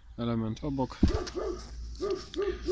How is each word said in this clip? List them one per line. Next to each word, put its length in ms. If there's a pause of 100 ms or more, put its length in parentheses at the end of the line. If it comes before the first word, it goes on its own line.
(180)
element 460
obok. 360 (1700)